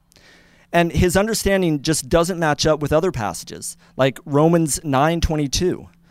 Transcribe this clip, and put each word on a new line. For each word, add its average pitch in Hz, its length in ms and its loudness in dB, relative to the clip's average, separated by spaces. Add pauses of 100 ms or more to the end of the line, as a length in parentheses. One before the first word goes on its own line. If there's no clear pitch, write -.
(720)
And 170 200 2
his 180 260 2
understanding 190 640 0
just 139 280 -4
doesn't 170 300 0
match 156 260 0
up 156 140 2
with 147 140 -2
other 165 180 2
passages, - 680 -8 (180)
like 131 300 0
Romans 160 580 2
nine 156 380 0
twenty-two, 151 640 -2 (240)